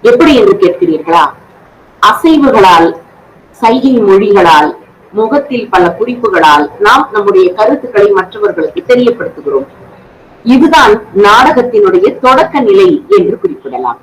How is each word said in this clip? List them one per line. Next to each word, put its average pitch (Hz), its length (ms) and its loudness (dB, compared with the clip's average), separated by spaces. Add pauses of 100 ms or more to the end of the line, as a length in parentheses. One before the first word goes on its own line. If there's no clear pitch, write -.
எப்படி 262 340 2
என்று - 240 2
கேட்கிறீர்களா? 165 680 -2 (720)
அசைவுகளால், 220 960 2 (540)
சைகை 254 500 0
மொழிகளால், 190 760 2 (380)
முகத்தில் 233 580 -4
பல 180 280 0
குறிப்புகளால் 196 800 0
நாம் 220 340 0
நம்முடைய 190 400 0
கருத்துக்களை 214 580 0
மற்றவர்களுக்கு 202 760 -4
தெரியப்படுத்துகிறோம். 247 800 -2 (760)
இதுதான் 262 600 2 (140)
நாடகத்தினுடைய 294 1000 2
தொடக்க 262 420 0
நிலை 196 480 2
என்று 381 320 0
குறிப்பிடலாம். - 640 -8